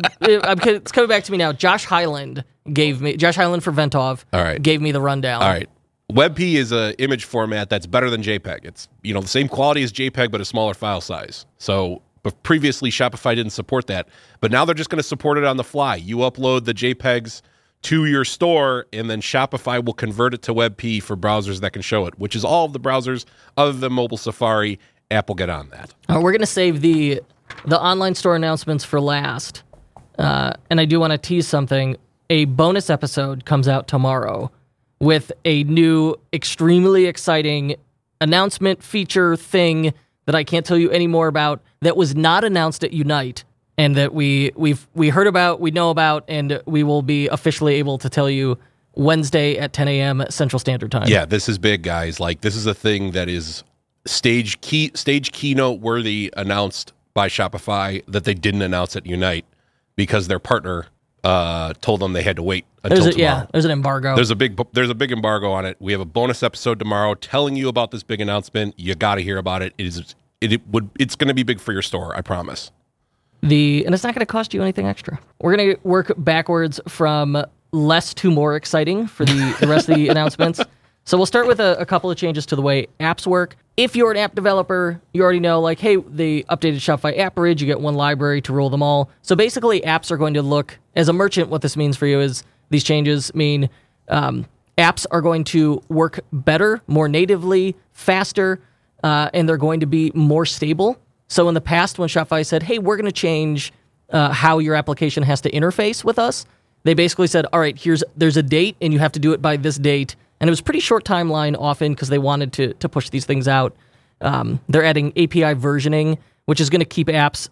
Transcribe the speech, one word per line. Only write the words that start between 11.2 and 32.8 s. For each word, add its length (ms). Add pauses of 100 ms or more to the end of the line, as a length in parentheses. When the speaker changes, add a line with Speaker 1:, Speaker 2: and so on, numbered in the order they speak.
Speaker 2:
So, 440 (220)
but 200
previously, 480
Shopify 440
didn't 160
support 360
that. 200 (320)
But 120
now 120
they're 120
just 140
gonna 140
support 340
it 60
on 140
the 80
fly. 300
You 220
upload 460
the 100
J 200
pegs 480 (420)
to 220
your 200
store, 680
and 160
then 120
Shopify 640
will 100
convert 400
it 100
to 100
web 240
P 220
for 160
browsers 460
that 100
can 100
show 240
it, 120
which 180
is 80
all 220
of 80
the 60
browsers 460 (320)
other 160
than 200
mobile 240
Safari. 600 (320)
App 160
will 80
get 140
on 200
that. 240 (160)
Speaker 1:
Uh, 120
we're 100
gonna 140
save 360
the, 400 (440)
the 140
online 360
store 200
announcements 480
for 160
last. 640 (540)
Uh, 360 (160)
and 100
I 60
do 140
wanna 180
tease 300
something. 500 (320)
A 160
bonus 440